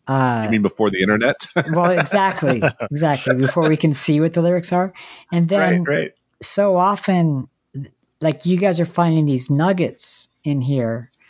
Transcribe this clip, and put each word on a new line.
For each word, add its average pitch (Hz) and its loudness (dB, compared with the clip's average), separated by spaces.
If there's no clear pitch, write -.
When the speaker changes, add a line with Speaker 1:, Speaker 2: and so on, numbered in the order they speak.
Speaker 1:
uh, 127 0
Speaker 2:
You 107 -2
mean 110 2
before 104 0
the 92 -2
internet? 107 0
<laughs> 165 -2
Speaker 1:
well, 175 2
exactly, 170 0
exactly. 147 0
Before 135 0
we 156 2
can 156 2
see 147 0
what 160 0
the 170 0
lyrics 175 0
are. 180 0
And 170 2
then 180 2
Speaker 2:
Right, 147 -2
right. 156 -6
Speaker 1:
so 196 2
often, 175 0
like, 156 -2
you 180 2
guys 180 0
are 170 0
finding 160 2
these 131 -2
nuggets 165 -2
in 143 -2
here, 120 -4